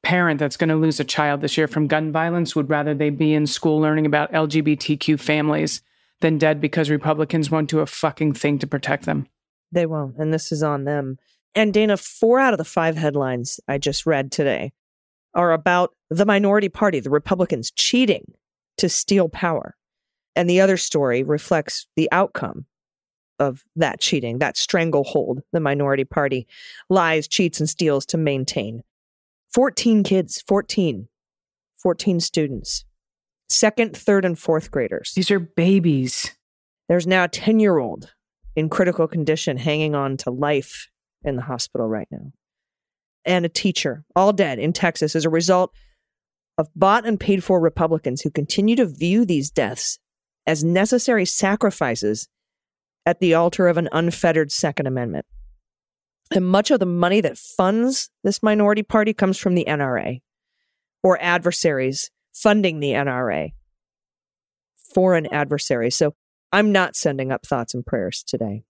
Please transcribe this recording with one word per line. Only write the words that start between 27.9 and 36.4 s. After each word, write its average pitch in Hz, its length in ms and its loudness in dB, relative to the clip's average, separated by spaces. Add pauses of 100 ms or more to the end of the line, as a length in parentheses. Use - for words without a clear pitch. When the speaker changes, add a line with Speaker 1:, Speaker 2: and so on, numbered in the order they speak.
Speaker 2:
to - 120 -4
maintain. 131 680 -4 (680)
Fourteen 240 500 4
kids, - 420 -2
fourteen, 170 640 -2 (720)
fourteen 175 380 0
students, 147 640 -4 (640)
second, 214 460 0
third, 196 300 2
and 170 120 -2
fourth 160 320 -2
graders. 110 460 -4
Speaker 1:
These 190 160 0
are 196 80 2
babies. 170 960 0 (540)